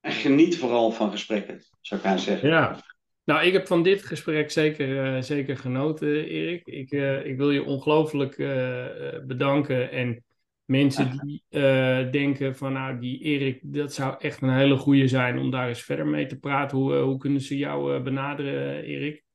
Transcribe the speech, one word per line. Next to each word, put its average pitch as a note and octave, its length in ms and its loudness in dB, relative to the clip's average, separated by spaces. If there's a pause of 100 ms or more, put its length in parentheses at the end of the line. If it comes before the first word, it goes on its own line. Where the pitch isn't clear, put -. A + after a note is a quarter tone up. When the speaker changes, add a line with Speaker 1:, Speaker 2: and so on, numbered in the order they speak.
Speaker 1:
En C#3+ 120 -6
geniet D#3+ 460 4
vooral A#2 320 2
van G#2+ 200 0
gesprekken, - 480 -6 (220)
zou G2 200 -8
ik - 60 -4
aan C3+ 120 2
zeggen. - 300 0
Speaker 2:
Ja. D3+ 320 2 (440)
Nou, D#3 220 2
ik F#3 60 4
heb F#3+ 140 2
van E3+ 160 2
dit G3 200 4
gesprek D3+ 480 -4
zeker, C3+ 640 0
eh, B2+ 80 -2
zeker C3+ 340 -4
genoten, D3 720 -2
Erik. D#3+ 400 -6
Ik, C3+ 260 -10
eh, C#3 340 -2
ik C3 100 -6
wil C#3+ 140 2
je C#3 120 2
ongelooflijk, C#3+ 760 0
eh, C3 760 -4
eh, C3+ 100 -12
bedanken. C3 680 0
En B2 340 -4 (400)
mensen C3+ 420 2
Speaker 1:
Ja. C3 160 -6
Speaker 2:
die, D3 260 -10
eh, C3 600 2
denken C#3 460 0
van, C3+ 160 -6
nou, C3 260 -6
die B2 240 -8
Erik, C#3 400 -2
dat C#3+ 320 -6
zou C3+ 240 -4
echt - 240 -6
een C3 140 4
hele C#3 200 6
goeie C3+ 320 6
zijn B2 300 2
om C3+ 120 0
daar B2+ 180 -2
eens A#2+ 140 -6
verder D3+ 240 -4
mee D3+ 200 0
te C3+ 120 -10
praten. C#3 400 -2
Hoe, C3+ 160 2
eh, C#3 80 4
hoe C3+ 160 0
kunnen C#3 220 0
ze C3+ 160 -6
jou, C#3+ 400 -2
eh, C3 60 -4
benaderen, C#3 840 -4
Erik? D3 400 -8 (100)